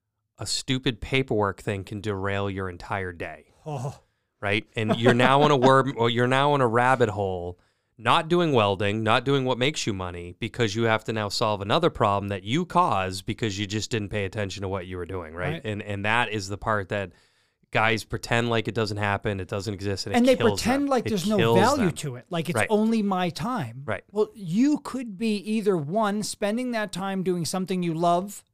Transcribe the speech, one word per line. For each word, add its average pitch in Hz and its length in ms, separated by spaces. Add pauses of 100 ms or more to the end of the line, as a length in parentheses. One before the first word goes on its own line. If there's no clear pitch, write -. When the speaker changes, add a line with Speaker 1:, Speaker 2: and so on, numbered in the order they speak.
(400)
Speaker 1:
a 107 80
stupid 131 520
paperwork 113 600
thing 98 220
can 101 180
derail 98 480
your 95 200
entire 92 440
day. 82 400 (120)
Speaker 2:
Oh. 139 340 (420)
Speaker 1:
Right? 104 240 (100)
And 110 220
you're 117 160
now 127 300
on 147 80
a 143 60
Speaker 2:
<laughs> 123 80
Speaker 1:
wor-, 135 300
or 117 140
you're 120 180
now 139 280
in 139 60
a 127 60
rabbit 120 420
hole, 92 500 (380)
not 143 320
doing 170 240
welding, 104 500
not 117 220
doing 139 200
what 127 120
makes 139 280
you 113 80
money, 87 460
because 113 360
you 117 80
have 110 200
to 120 100
now 107 160
solve 107 320
another 147 280
problem 101 400
that 98 140
you 135 220
caused 98 600
because 104 340
you 104 80
just 104 240
didn't 104 180
pay 107 160
attention 95 380
to 98 60
what 92 180
you 92 100
were 87 80
doing, 85 300
right? 90 180
Speaker 2:
Right. 165 120
Speaker 1:
And, 104 180
and 101 220
that 113 240
is 104 180
the 101 100
part 107 320
that 98 220 (600)
guys 113 340
pretend 117 440
like 113 200
it 104 40
doesn't 104 240
happen, 101 440
it 92 80
doesn't 101 240
exist, 98 340
and 101 80
it - 20
Speaker 2:
And 240 100
they 262 100
Speaker 1:
kills 202 240
Speaker 2:
pretend 269 220
Speaker 1:
them. 277 60
Speaker 2:
like 254 160
Speaker 1:
It 220 40
Speaker 2:
there's 196 180
no 214 100
Speaker 1:
kills - 220
Speaker 2:
value 240 280
Speaker 1:
them. 156 100
Speaker 2:
to 135 180
it, 127 140
like 170 200
it's 170 60
Speaker 1:
Right. 104 140
Speaker 2:
only 220 340
my 185 260
time. 143 560
Speaker 1:
Right. 104 260
Speaker 2:
Well, 208 220
you 226 460
could 240 400
be 220 160
either, 208 420
one, 202 460
spending 233 480
that 214 220
time 190 280
doing 180 240
something 185 380
you 170 100
love, 175 500 (100)